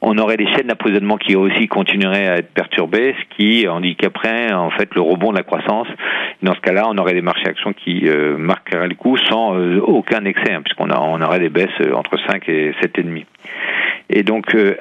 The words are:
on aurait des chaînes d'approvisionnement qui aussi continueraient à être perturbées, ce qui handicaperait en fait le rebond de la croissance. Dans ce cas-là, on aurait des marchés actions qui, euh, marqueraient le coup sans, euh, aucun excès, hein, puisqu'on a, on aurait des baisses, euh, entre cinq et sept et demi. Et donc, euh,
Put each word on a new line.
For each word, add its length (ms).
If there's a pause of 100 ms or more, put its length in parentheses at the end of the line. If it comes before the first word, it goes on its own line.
on 180
aurait 200
des 100
chaînes 180
d'approvisionnement 500
qui 200
aussi 320
continueraient 580
à 120
être 140
perturbées, 640
ce 200
qui 320
handicaperait 840
en 180
fait 260
le 40
rebond 300
de 60
la 80
croissance. 420 (560)
Dans 140
ce 40
cas-là, 280
on 100
aurait 160
des 80
marchés 240
actions 260
qui, 360
euh, 280
marqueraient 520
le 80
coup 200
sans, 400
euh, 220
aucun 460
excès, 280
hein, 120
puisqu'on 260
a, 80
on 240
aurait 160
des 120
baisses, 180 (120)
euh, 140
entre 320
cinq 220
et 320
sept 180
et 60
demi. 200 (840)
Et 140
donc, 300
euh, 260